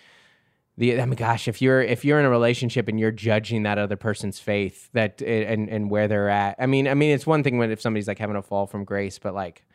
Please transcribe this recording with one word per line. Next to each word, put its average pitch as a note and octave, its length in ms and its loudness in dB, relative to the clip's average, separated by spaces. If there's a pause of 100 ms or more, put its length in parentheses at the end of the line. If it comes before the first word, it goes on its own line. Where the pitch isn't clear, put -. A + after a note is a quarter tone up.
(760)
the, A#2+ 220 2
I A#2+ 60 0
mean, B2+ 100 0
gosh, A#2 320 0
if A#2+ 140 -4
you're, C3 200 4
if A#2+ 220 -2
you're D3 160 4
in C#3+ 60 4
a C3+ 40 4
relationship A#2+ 600 2
and A2 100 -2
you're A2 120 2
judging G#2+ 520 0
that G#2 140 0
other G#2 180 -2
person's G#2 440 -6
faith, G2+ 520 -4
that, A2 300 -2
and, G#2+ 480 -2
and G#2+ 200 -4
where G#2 200 2
they're G2+ 200 2
at, G2+ 300 0
I B2+ 60 -2
mean, C3+ 220 2
I C#3 80 0
mean, D3+ 160 4
it's C#3 140 0
one D#3 180 2
thing B2+ 140 0
when, A2+ 140 0
if A2 80 -6
somebody's, G#2+ 300 -2
like, G2+ 100 -6
having G#2+ 160 -4
a G2 60 -4
fall G2 260 -4
from G2+ 160 -8
grace, G2+ 340 -4
but, G2 160 -8
like, F#2 300 -10 (120)